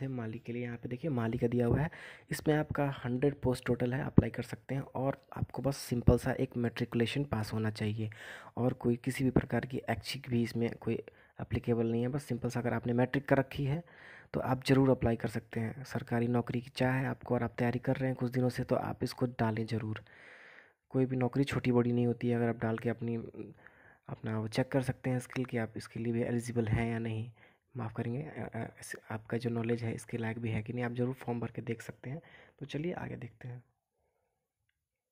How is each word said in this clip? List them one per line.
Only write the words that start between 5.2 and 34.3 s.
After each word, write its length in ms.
आपको 260
बस 140
सिंपल 420
सा 140
एक 240
मैट्रिकुलेशन 680
पास 280
होना 180
चाहिए 400
और 160
कोई 240
किसी 280
भी 60
प्रकार 360
की 120
ऐच्छिक 500
भी 140
इसमें 320
कोई 200
एप्लीकेबल 460
नहीं 160
है। 60
बस 160
सिंपल 240
सा 120
अगर 120
आपने 200
मैट्रिक 360
कर 100
रखी 260
है 200
तो 60
आप 240
ज़रूर 260
अप्लाई 260
कर 120
सकते 320
हैं। 240
सरकारी 440
नौकरी 320
की 100
चाह 240
है 120
आपको 280
और 80
आप 160
तैयारी 200
कर 180
रहे 120
हैं 80
कुछ 140
दिनों 180
से, 160
तो 120
आप 280
इसको 220
डालें 400
ज़रूर। 380
कोई 180
भी 100
नौकरी 280
छोटी 280
बड़ी 200
नहीं 140
होती 220
है, 80
अगर 120
आप 100
डाल 200
के 100
अपनी, 280
अपना 320
वो 80
चेक 200
कर 140
सकते 280
हैं 80
स्किल 260
कि 120
आप 200
इसके 240
लिए 120
भी 100
एलिजिबल 460
हैं 240
या 60
नहीं। 340
माफ़ 180
करेंगे, 280
अ, 320
अ, 260
इस, 160
आपका 280
जो 120
नॉलेज 320
है 120
इसके 220
लायक 220
भी 120
है 120
कि 100
नहीं, 120
आप 80
ज़रूर 220
फॉर्म 260
भर 100
के 120
देख 200
सकते 280
हैं। 120
तो 80
चलिए 260
आगे 240
देखते 320
हैं। 160